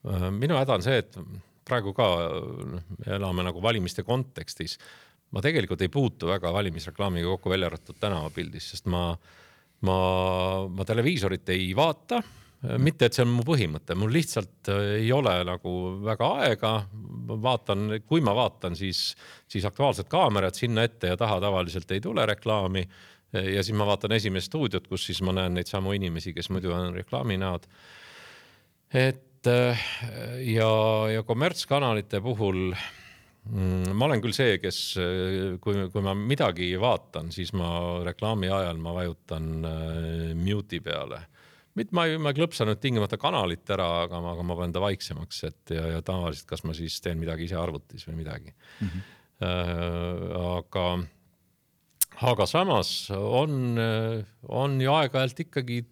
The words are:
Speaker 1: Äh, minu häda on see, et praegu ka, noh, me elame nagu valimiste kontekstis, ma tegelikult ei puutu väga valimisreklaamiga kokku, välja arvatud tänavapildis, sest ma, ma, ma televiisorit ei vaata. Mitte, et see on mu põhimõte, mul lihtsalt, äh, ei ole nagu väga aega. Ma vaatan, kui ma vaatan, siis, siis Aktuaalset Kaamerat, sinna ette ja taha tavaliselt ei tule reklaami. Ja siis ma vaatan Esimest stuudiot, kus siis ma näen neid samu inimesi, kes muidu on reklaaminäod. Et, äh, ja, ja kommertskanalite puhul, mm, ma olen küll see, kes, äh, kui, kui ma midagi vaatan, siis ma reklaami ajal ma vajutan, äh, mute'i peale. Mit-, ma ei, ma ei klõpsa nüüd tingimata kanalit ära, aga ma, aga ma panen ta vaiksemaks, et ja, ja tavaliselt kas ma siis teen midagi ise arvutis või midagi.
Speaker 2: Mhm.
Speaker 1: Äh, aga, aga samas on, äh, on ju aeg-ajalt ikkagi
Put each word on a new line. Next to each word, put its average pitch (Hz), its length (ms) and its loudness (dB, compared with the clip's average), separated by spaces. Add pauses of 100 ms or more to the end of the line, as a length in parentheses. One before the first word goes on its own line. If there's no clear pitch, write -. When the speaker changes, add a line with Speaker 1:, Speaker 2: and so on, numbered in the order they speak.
Speaker 1:
Äh, 92 260 -2
minu 123 240 0
häda 131 240 4
on 85 80 -2
see, 127 160 4
et - 160 -10 (440)
praegu 101 300 -2
ka, 113 160 4 (540)
noh, 85 300 -8
me - 180 -8
elame 95 320 0
nagu 87 200 0
valimiste 107 440 2
kontekstis, - 720 -4 (540)
ma 95 100 -2
tegelikult 117 400 2
ei 90 60 2
puutu 120 400 0
väga 87 240 0
valimisreklaamiga 87 760 -2
kokku, 92 220 -2
välja 92 160 2
arvatud 82 320 -8
tänavapildis, 80 720 -4
sest - 160 -10
ma, 87 220 0 (760)
ma, 92 140 4 (720)
ma 95 160 -6
televiisorit 110 680 0
ei 92 240 0
vaata. 160 460 0 (580)
Mitte, 135 280 4
et 110 80 4
see 127 80 4
on 120 80 4
mu 120 140 2
põhimõte, 92 500 0
mul 104 160 0
lihtsalt, - 600 -2
äh, 101 240 0
ei 110 180 2
ole 127 300 4
nagu 90 300 -4 (280)
väga 110 280 0 (100)
aega. 117 320 2 (540)
Ma 113 120 -4
vaatan, 107 680 0
kui 160 180 4
ma 101 100 4
vaatan, 98 400 0
siis, 90 360 -4 (320)
siis 98 240 -4
Aktuaalset 123 420 0
Kaamerat, 104 480 4
sinna 117 260 2
ette 110 280 0
ja 90 60 2
taha 107 240 2
tavaliselt 92 520 0
ei 98 80 0
tule 170 260 0
reklaami. 98 600 0 (460)
Ja 95 300 0
siis 107 140 -2
ma 104 100 2
vaatan 104 300 2
Esimest 95 320 -2
stuudiot, 110 400 -2
kus 92 160 -4
siis - 160 -6
ma 92 140 0
näen 92 200 0
neid 87 140 -2
samu 95 240 -2
inimesi, 90 400 -4
kes 82 160 -8
muidu 92 240 -2
on 87 220 -2
reklaaminäod. 95 720 -4 (1300)
Et, 131 540 0
äh, 123 400 4 (560)
ja, 110 280 4 (380)
ja 110 140 0
kommertskanalite 120 1000 0
puhul, 98 500 0 (720)
mm, 92 480 0
ma 113 140 2
olen 123 160 2
küll 107 120 -2
see, 117 240 4
kes, 90 200 -2 (160)
äh, 92 640 -2
kui, 101 180 -2 (120)
kui 98 140 -2
ma 98 140 0
midagi 101 640 0
vaatan, 87 540 0
siis 90 200 -6
ma 87 520 -2
reklaami 98 460 -2
ajal 92 300 0
ma 85 160 -6
vajutan, 82 600 -4
äh, 82 760 -4
mute'i 95 480 -2
peale. 78 440 -6 (520)
Mit-, 214 160 -4
ma 175 160 4
ei, 156 80 2
ma 151 160 0
ei 135 60 0
klõpsa 165 260 2
nüüd 107 160 2
tingimata 113 400 2
kanalit 104 480 0
ära, 92 220 2 (100)
aga 87 220 -2
ma, 85 100 -4
aga 87 140 -4
ma 87 100 -2
panen 87 160 -2
ta 90 80 0
vaiksemaks, 92 640 -4
et 80 300 -8
ja, 80 140 -2
ja 82 120 -2
tavaliselt 85 480 -4
kas - 160 -8
ma 80 80 -4
siis 82 280 -6
teen 85 200 -4
midagi 82 240 -4
ise 85 140 -4
arvutis 78 500 -6
või 80 80 -8
midagi. 80 380 -10 (220)
Speaker 2:
Mhm. 92 260 -6 (320)
Speaker 1:
Äh, 87 880 -2 (320)
aga, 87 300 -2 (1400)
aga 110 260 6
samas 160 480 2 (140)
on, 120 500 2 (160)
äh, 113 480 0 (240)
on 135 340 0
ju 131 80 4
aeg-ajalt 135 560 2
ikkagi 123 480 -4